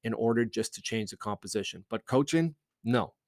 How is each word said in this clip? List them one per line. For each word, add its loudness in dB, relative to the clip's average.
in -4
order 2
just -4
to -14
change -4
the -14
composition. -6
But -4
coaching, 2
no, 2